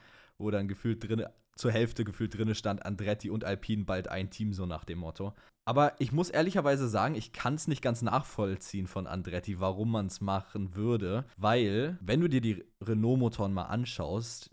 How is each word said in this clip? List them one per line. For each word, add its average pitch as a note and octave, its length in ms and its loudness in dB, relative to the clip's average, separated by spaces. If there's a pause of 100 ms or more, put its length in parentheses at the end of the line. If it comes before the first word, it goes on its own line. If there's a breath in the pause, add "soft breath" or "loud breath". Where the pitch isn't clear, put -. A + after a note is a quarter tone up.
(380 loud breath)
wo G#2 120 -2
dann G2 200 0
gefühlt A2+ 360 -2
drin, A2+ 200 -2 (320)
zur A#2+ 160 2
Hälfte A#2 320 2
gefühlt G#2 320 -4
drinne G#2+ 180 2
stand, G2+ 300 -2
Andretti G#2 440 -2
und G#2+ 140 -2
Alpine G2 400 -2
bald F#2 240 -2
ein F#2+ 220 -4
Team, G#2+ 240 -2
so F#2+ 120 -4
nach E2 200 -6
dem E2+ 140 -8
Motto. F#2 340 -6 (320 loud breath)
Aber C#3 340 4
ich C3 140 0
muss F3 160 2
ehrlicherweise C#3+ 580 4
sagen, A2 280 2
ich - 180 -8
kann's C#3+ 340 -2
nicht D3 140 0
ganz C3+ 200 0
nachvollziehen G2 840 -2
von F#2+ 180 -6
Andretti, F2+ 540 -4
warum F#2+ 320 0
man's G2+ 300 -2
machen G2 540 -2
würde, G#2+ 500 0 (100)
weil, A#2 640 2
wenn A#2 220 2
du E3+ 80 4
dir C3 100 4
die A2 240 0 (180)
Renault-Motoren A2+ 720 2
mal F#2 140 -2
anschaust, A2+ 880 -4